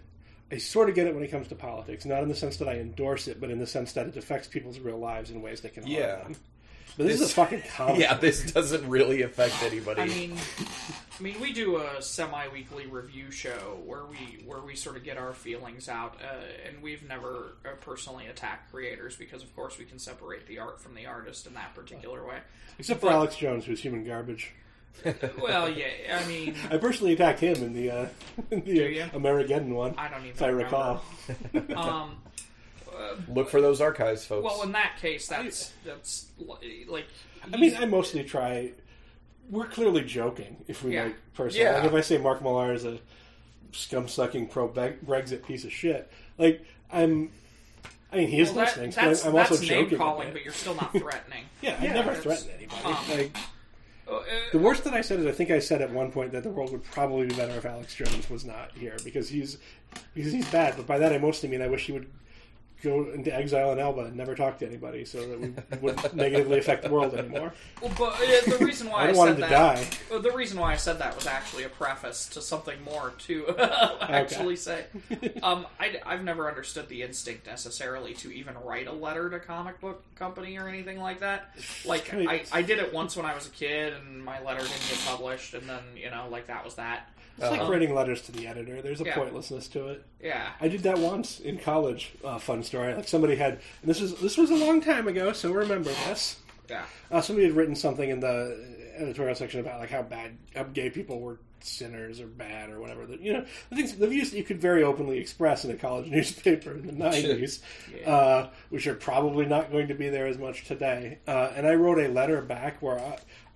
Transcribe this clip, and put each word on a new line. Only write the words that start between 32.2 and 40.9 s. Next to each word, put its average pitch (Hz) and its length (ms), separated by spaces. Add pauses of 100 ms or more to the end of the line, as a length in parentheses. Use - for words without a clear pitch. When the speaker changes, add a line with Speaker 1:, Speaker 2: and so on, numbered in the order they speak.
Speaker 3:
uh, - 180 (140)
Speaker 2:
Look 131 200
for 143 120
those 143 180
archives, 113 460
folks. 104 180
Speaker 3:
Well, 208 200
in 196 100
that 208 260
case, 156 320
Speaker 1:
I 156 120
Speaker 3:
that's, - 280 (140)
that's - 400 (120)
li-, - 520
like, 160 160 (400)
Speaker 1:
I - 100
mean, 294 160
Speaker 3:
he's 233 80
Speaker 1:
I 240 60
mostly 180 400
try. 123 460 (800)
We're 220 180
clearly 185 360
joking 120 540 (100)
if - 160
we 127 120